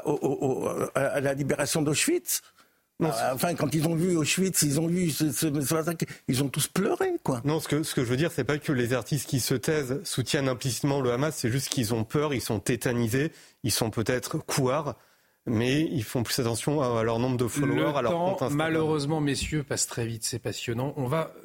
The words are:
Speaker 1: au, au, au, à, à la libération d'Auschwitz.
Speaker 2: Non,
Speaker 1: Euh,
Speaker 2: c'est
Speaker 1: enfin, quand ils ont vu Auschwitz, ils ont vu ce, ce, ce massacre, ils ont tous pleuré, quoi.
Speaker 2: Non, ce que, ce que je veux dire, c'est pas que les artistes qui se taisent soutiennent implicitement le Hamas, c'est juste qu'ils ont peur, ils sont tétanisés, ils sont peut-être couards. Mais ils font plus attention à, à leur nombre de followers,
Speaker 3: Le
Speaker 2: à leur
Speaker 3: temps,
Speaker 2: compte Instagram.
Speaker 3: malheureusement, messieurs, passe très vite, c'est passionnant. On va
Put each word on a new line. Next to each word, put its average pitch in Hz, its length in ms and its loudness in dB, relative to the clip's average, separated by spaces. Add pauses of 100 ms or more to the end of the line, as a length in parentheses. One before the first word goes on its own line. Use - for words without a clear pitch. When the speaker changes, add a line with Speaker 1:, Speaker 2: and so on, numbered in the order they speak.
Speaker 1:
au, 156 80 2
au, 135 520 0
au, - 40 0 (260)
à, 135 60 2
à 139 200 0
la 139 140 0
libération 143 480 0
d'Auschwitz. - 580 0 (600)
Speaker 2:
Non, 165 80 4
Speaker 1:
Euh, 143 80 2
Speaker 2:
c'est 120 180 0
Speaker 1:
enfin, 175 220 2
quand 139 180 0
ils 156 140 2
ont 170 80 0
vu 175 200 2
Auschwitz, 180 460 2
ils 147 160 2
ont 165 80 2
vu 175 240 2
ce, 147 220 0
ce, 151 280 0
ce 135 140 0
massacre, 160 300 -2 (240)
ils 135 160 2
ont 139 40 0
tous - 200 -2
pleuré, 349 460 0 (100)
quoi. 127 200 0
Speaker 2:
Non, 151 140 2
ce - 80 -4
que, 147 160 0
ce - 120 -6
que 139 100 2
je 110 60 0
veux 127 60 2
dire, 160 140 2
c'est 131 140 -2
pas 147 140 0
que 165 140 -2
les 120 220 2
artistes 123 340 -2
qui 131 120 2
se - 140 0
taisent 143 500 0
soutiennent 135 440 0
implicitement 135 520 0
le 123 100 2
Hamas, 139 260 0
c'est 113 140 0
juste 135 180 0
qu'ils 117 260 0
ont 110 100 2
peur, 147 280 0
ils 117 80 0
sont 104 200 -2
tétanisés, 123 720 0 (320)
ils 113 80 0
sont 113 180 0
peut-être 123 480 -2
couards. 143 560 -2 (520)
Mais 123 340 2 (100)
ils 127 140 -2
font 123 180 -2
plus - 160 -2
attention 131 440 0
à, 120 180 0
à - 20 2
leur 113 160 0
nombre 127 180 0
de 120 120 0
followers, 143 440 0
Speaker 3:
Le 143 40 -2
Speaker 2:
à 131 60 2
leur 117 100 2
Speaker 3:
temps, 170 140 0
Speaker 2:
compte 190 160 -2
Instagram. 143 160 0
Speaker 3:
malheureusement, 156 640 0
messieurs, 143 440 -2
passe - 240 -2
très 117 180 -4
vite, 113 160 -6
c'est - 160 -4
passionnant. 123 580 -4
On 131 100 -2
va 156 280 -2 (100)